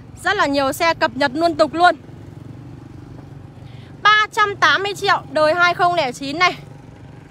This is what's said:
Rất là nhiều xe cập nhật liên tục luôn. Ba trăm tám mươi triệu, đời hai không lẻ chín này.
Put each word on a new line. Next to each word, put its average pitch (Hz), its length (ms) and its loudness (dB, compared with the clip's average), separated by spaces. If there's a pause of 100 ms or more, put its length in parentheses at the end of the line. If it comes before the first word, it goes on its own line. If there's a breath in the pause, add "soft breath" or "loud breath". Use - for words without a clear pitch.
(240 loud breath)
Rất 392 140 2
là 233 80 4
nhiều 277 260 2
xe 330 220 2
cập 320 220 2
nhật 269 180 2
liên 330 220 2
tục 302 180 2
luôn. 339 220 6 (2000 loud breath)
Ba 427 280 4
trăm 415 240 0
tám 330 280 2
mươi 403 100 -4
triệu, 392 280 0 (100)
đời 311 220 4
hai 349 200 4
không 349 200 2
lẻ 294 180 0
chín 277 280 -8
này. 359 160 4 (760)